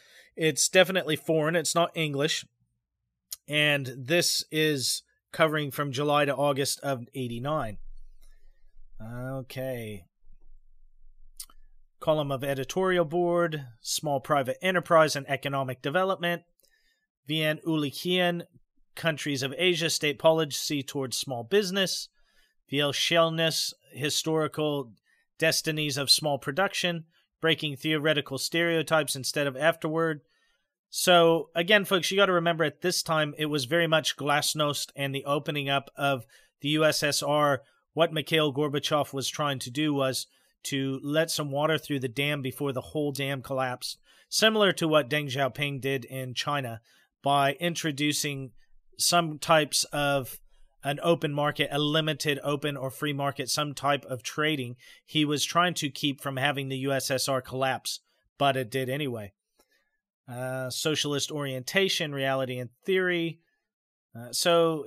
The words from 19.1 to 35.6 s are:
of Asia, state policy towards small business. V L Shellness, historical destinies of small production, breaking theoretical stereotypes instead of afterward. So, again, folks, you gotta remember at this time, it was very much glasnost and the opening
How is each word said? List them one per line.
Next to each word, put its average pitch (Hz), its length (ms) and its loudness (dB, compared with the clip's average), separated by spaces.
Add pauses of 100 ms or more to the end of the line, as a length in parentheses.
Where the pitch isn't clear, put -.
of 135 140 -4
Asia, 170 320 2
state 147 300 0
policy 160 640 2
towards 131 340 -4
small 120 260 -6
business. 185 680 0 (580)
V 139 120 0
L 143 120 2
Shellness, 165 800 2 (200)
historical 151 1000 -2 (460)
destinies 156 580 0
of 139 140 0
small 143 280 4
production, 170 680 -2 (360)
breaking 156 360 0
theoretical 151 600 0
stereotypes 160 800 0
instead 143 300 -2
of 131 100 -4
afterward. 160 640 0 (720)
So, 165 640 6
again, 190 300 4
folks, 185 260 2
you 190 60 0
gotta 196 160 6
remember 170 320 2
at 147 160 -4
this 180 220 0
time, 151 340 0
it 151 100 -2
was 147 200 0
very 165 200 2
much 160 300 2
glasnost 147 800 0
and 139 180 -4
the 135 100 -6
opening 143 440 -2